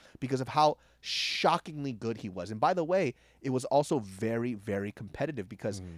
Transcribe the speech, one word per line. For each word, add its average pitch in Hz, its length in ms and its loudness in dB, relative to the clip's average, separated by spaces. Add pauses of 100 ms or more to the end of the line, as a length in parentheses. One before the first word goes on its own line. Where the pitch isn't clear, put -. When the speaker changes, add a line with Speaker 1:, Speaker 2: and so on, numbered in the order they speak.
(180)
Speaker 1:
because 131 220 0
of 120 80 -4
how 151 300 6 (220)
shockingly 156 920 0
good 113 240 -4
he 110 120 -6
was. 92 220 -6
And 110 80 -6
by 160 160 4
the 175 100 2
way, 170 300 2 (260)
it 135 100 -4
was 127 160 0
also 143 340 4
very, 113 540 -2
very 101 360 -4
competitive 120 580 -6
because 98 320 -6
Speaker 2:
Mm-hmm. 90 180 -10